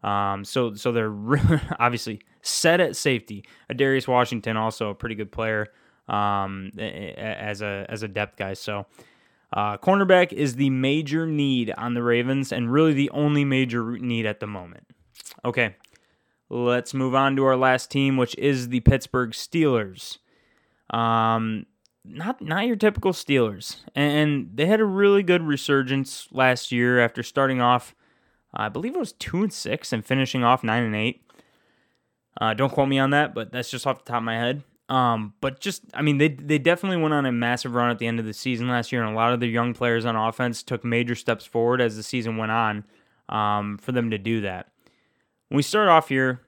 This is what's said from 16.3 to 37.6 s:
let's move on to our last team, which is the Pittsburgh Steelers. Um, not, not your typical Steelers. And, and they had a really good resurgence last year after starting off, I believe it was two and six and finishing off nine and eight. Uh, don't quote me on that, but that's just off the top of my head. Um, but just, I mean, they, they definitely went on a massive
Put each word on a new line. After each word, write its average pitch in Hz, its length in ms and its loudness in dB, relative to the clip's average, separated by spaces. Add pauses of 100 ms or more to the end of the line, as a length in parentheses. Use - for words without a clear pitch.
let's 123 440 -2
move 131 220 0
on 139 220 4
to 135 80 4
our 131 100 6
last 127 340 2
team, 139 280 2
which 123 180 0
is 131 340 0
the 123 120 0
Pittsburgh 127 500 2
Steelers. 117 840 -2 (720)
Um, 113 760 0 (380)
not, 190 380 -8
not 185 260 -2
your 240 80 0
typical 208 380 2
Steelers. 113 640 0 (180)
And, 147 220 2
and 143 400 0
they 147 80 2
had 214 160 4
a 220 40 2
really 202 380 4
good 175 200 4
resurgence 135 880 0
last 127 400 2
year 123 280 4
after 117 240 2
starting 135 380 0
off, 123 340 2 (580)
I 107 160 -4
believe 220 260 -6
it 370 40 -4
was 240 140 -6
two - 280 -4
and 208 120 -2
six - 400 -6
and 110 120 -4
finishing 131 380 -2
off 123 200 4
nine 117 200 0
and 107 120 -2
eight. 107 280 -4 (1160)
Uh, 110 140 0
don't 127 200 0
quote 139 160 2
me 135 100 2
on 135 120 2
that, 143 220 2
but 113 180 -6
that's 123 200 -8
just 131 160 -6
off 131 160 -4
the - 80 -12
top 120 60 -2
of 113 60 -2
my 113 140 -2
head. 127 260 -2 (260)
Um, 117 520 2
but 135 180 -4
just, - 240 -8 (100)
I - 100 -6
mean, 147 140 2
they, 147 100 4
they 147 320 -2
definitely 175 380 0
went 156 160 0
on 143 120 0
a 131 60 0
massive 120 420 -2